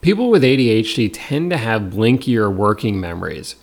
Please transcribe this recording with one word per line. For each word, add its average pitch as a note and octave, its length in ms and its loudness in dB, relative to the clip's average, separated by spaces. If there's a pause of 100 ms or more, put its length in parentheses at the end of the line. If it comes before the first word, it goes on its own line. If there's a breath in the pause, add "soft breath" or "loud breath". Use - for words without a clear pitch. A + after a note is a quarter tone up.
People G#3+ 260 2
with F#3+ 160 4
A C3 120 4
D B2+ 120 2
H A2 260 0
D A2 140 0
tend D#3 420 -4
to F3 60 -2
have A2+ 260 -2
blinkier A2 720 0
working G#2 460 0
memories, F2 640 -10